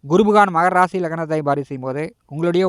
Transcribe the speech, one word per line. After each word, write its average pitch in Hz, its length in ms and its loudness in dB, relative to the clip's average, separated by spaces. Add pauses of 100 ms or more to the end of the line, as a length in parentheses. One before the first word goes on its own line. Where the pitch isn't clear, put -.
குரு 160 200 2
பகவான் 208 300 4
மகர 175 200 2
ராசி 180 260 2
லக்னத்தை 160 420 -4
பாரி 143 220 -2
செய்யும்போது 131 380 -8 (260)
உங்களுடைய 170 400 -2